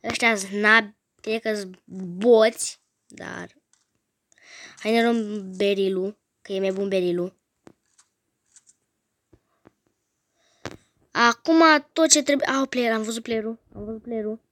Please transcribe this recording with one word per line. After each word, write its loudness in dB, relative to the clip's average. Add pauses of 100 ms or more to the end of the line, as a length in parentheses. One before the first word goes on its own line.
Ăștia-s -2
nab-, 2 (260)
cred -6
că-s -4 (500)
boți, 4 (260)
dar -16 (1200)
hai -2
ne 4
luăm -2
berilul, 0 (240)
că -14
e -4
mai -2
bun -4
berilul. -2 (3750)
Acum 2 (320)
tot 2
ce 4
trebuie, 0
au, 0
player, -2
am 0
văzut -8
playerul, -6 (160)
am -14
văzut -10
playerul. -8 (100)